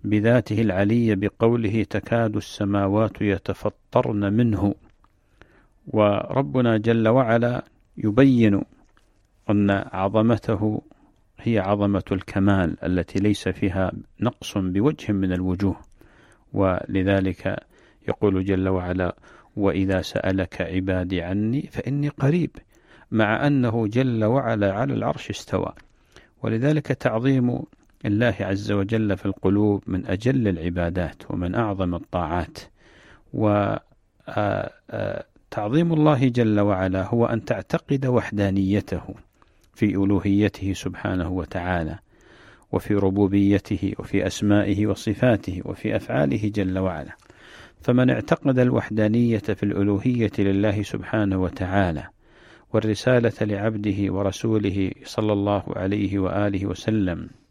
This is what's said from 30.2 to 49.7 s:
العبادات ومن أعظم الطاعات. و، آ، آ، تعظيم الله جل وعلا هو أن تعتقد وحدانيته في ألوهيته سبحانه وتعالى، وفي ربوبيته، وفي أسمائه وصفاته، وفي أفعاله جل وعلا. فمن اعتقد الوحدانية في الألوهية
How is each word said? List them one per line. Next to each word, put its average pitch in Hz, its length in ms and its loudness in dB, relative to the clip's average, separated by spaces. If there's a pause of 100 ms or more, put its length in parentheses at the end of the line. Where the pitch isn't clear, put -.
العبادات 87 840 -2
ومن 92 240 -4
أعظم 95 400 -2
الطاعات. 85 640 -4 (760)
و، 107 140 0 (840)
آ، 104 400 -2 (200)
آ، - 340 -6 (280)
تعظيم 151 420 0
الله 151 340 4
جل 113 320 2
وعلا 95 480 0
هو 117 180 2
أن 110 200 -2
تعتقد 135 600 -4
وحدانيته 98 960 0 (720)
في - 120 0
ألوهيته 98 880 2
سبحانه 92 560 -4
وتعالى، 87 720 -4 (720)
وفي 104 240 -2
ربوبيته، 98 1040 2
وفي - 280 -2
أسمائه 104 600 2
وصفاته، 101 800 0
وفي 107 300 -6
أفعاله 120 600 -2
جل 95 240 -2
وعلا. 87 320 -4 (720)
فمن 127 280 2
اعتقد 127 500 0
الوحدانية 117 800 2
في 101 260 -4
الألوهية 104 760 0